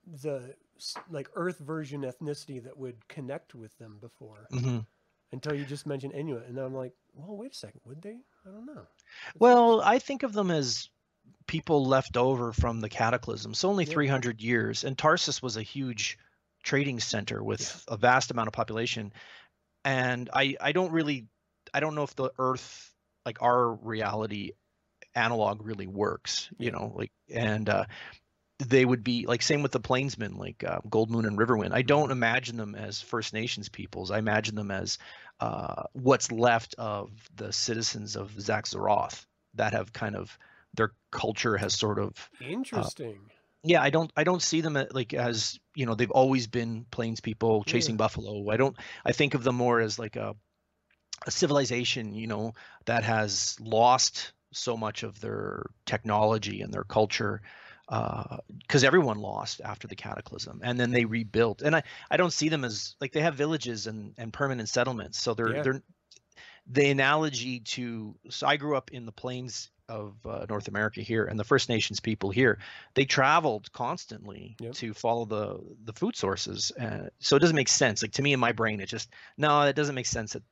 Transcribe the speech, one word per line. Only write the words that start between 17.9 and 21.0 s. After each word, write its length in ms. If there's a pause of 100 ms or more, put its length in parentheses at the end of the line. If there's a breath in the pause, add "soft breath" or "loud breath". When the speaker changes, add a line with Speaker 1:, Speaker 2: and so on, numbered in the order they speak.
Speaker 2:
a 40
vast 340
amount 160
of 60
population. 600 (680 loud breath)
And 500
I, 260
I 120
don't 200
really, 360 (460)